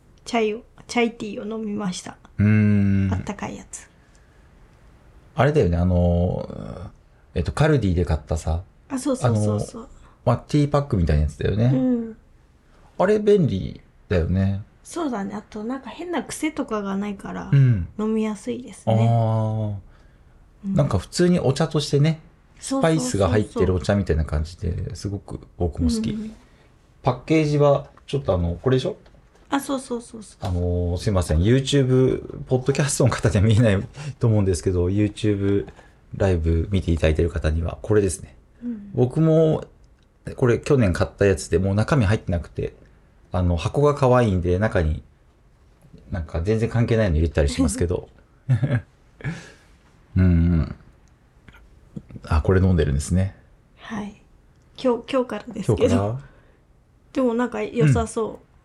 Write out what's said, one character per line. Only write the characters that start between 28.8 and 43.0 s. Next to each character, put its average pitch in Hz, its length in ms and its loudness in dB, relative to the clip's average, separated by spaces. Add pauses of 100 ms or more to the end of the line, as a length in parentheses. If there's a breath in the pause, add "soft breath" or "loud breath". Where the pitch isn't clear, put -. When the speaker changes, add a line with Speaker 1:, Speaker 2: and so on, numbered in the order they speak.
Speaker 2:
し 170 60 -6
ょ？ 214 100 -4 (540)
Speaker 1:
あ、 277 100 0
そ 277 140 -6
う 254 60 -6
そ 247 160 -8
う 233 40 -8
そ - 180 -20
う 214 40 -16
そ - 140 -20
う。 - 40 -20
Speaker 2:
あ 98 100 -6
の、 87 480 -2
す - 120 -2
い - 20 0
ま 90 120 2
せ 80 100 -2
ん。 80 60 4
YouTube、 131 1040 2
ポ 127 120 0
ッ 127 80 -2
ド 139 80 0
キ - 80 -2
ャ 147 40 2
ス - 140 -4
ト 147 60 2
の 123 60 4
方 - 180 -2
で 101 120 2
見 107 160 4
え 110 40 6
な 110 120 6
い 101 160 -2 (320 loud breath)
と 123 80 2
思 107 100 4
う 101 40 2
ん - 20 0
で 95 100 2
す - 80 -6
け 98 80 0
ど、 87 180 0
YouTube 101 800 0 (500 loud breath)
ラ 98 140 2
イ 90 60 2
ブ 82 340 0
見 98 100 0
て 82 120 -2
い 80 40 2
た - 60 -2
だ 82 60 4
い 78 80 2
て - 80 0
る 85 40 0
方 82 220 -2
に 82 120 -2
は、 - 200 -8
こ 107 120 -2
れ 107 60 6
で 98 80 2
す - 140 -6
ね。 - 140 -20 (280)
Speaker 1:
う 240 40 -6
ん。 202 260 -12
Speaker 2:
僕 127 260 0
も、 160 440 2 (720)
こ 131 100 2
れ 117 140 2
去 143 180 2
年 98 140 4
買 92 160 0
っ - 20 -12
た - 160 0
や 95 80 4
つ - 140 -8
で、 85 100 2
も 98 140 0
う - 20 0
中 110 220 2
身 123 100 4
入 107 100 2
っ - 40 -4
て - 100 -8
な 87 80 -2
く - 100 -8
て、 - 260 -8 (600)